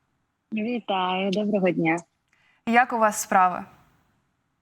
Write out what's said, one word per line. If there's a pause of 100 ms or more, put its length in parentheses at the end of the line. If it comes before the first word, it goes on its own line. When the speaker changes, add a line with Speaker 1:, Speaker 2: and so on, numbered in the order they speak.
(520)
Speaker 1:
Вітаю,
доброго
дня. (680)
Speaker 2:
Як
у
вас
справи? (960)